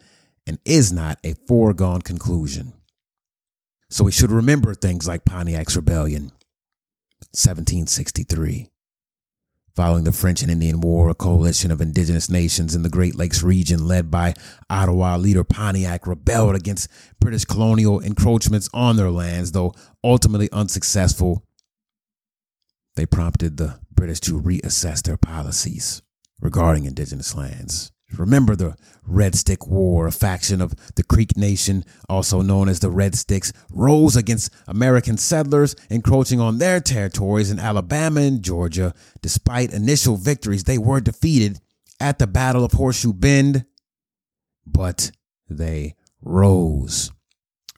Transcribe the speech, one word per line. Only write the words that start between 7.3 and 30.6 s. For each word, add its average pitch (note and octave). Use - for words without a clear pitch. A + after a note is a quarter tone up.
seventeen E2
sixty-three, D#2+
Following E2+
the E2
French F2+
and E2+
Indian E2
War, E2+
a D#2+
coalition F2
of D2+
indigenous E2
nations E2+
in E2
the E2+
Great F2+
Lakes E2
region F2
led F2
by E2+
Ottawa F2+
leader F#2
Pontiac F#2+
rebelled G#2
against F#2+
British A2+
colonial G#2+
encroachments G#2+
on A#2+
their F#2
lands. F2
Though F2+
ultimately A2+
unsuccessful, F#2
they D#2+
prompted E2+
the D2
British E2
to D#2+
reassess F2
their -
policies -
regarding E2
indigenous C2+
lands. -
Remember A2
the E2+
Red F#2
Stick -
War, F2+
a E2
faction F#2
of E2+